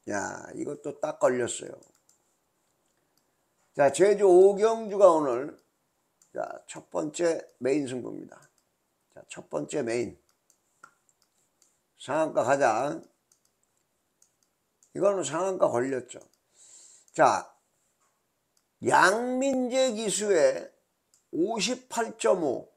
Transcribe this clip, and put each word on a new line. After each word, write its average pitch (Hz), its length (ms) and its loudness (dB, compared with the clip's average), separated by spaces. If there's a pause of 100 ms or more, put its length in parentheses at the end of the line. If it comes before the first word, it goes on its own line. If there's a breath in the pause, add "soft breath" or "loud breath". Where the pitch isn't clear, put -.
(100)
야, 98 440 -8
이것도 143 460 -10
딱 151 180 -6
걸렸어요. 127 540 -2 (2000)
자, 139 180 4
제주 202 320 4
오 190 300 8
경주가 208 560 4
오늘, 147 480 -2 (760)
자, - 340 -10
첫 - 240 -20
번째 165 560 -2 (120)
메인 135 280 0
승부입니다. 110 640 -12 (640)
자, - 140 -20
첫 - 220 -18
번째 147 320 -4
메인. 113 360 -4 (1800)
상한가 151 440 -2
가자. 139 580 0 (1900)
이거는 180 300 0
상한가 147 440 -2
걸렸죠. 123 520 -6 (920 soft breath)
자, 110 400 2 (1300)
양민재 254 1080 2
기수의 190 800 0 (580)
오십팔 220 880 -6
점 - 240 2
오. 131 340 -6